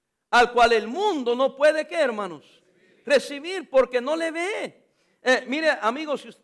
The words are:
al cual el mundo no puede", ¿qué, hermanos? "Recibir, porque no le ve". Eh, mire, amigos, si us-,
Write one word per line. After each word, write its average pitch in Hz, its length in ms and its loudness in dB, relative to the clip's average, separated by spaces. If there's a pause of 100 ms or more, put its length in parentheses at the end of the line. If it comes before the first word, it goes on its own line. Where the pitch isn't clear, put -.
(300)
al 240 220 4
cual 233 220 4
el 214 140 0
mundo 285 480 -2
no 269 200 0
puede", 302 320 2
¿qué, 339 80 -10
hermanos? 208 680 -4 (440)
"Recibir, 285 640 -2
porque 254 320 2
no 285 140 -2
le 330 160 -4
ve". 339 460 -6 (460)
Eh, 254 220 2
mire, 302 240 -2
amigos, 269 520 -2
si 233 80 -20
us-, - 140 -20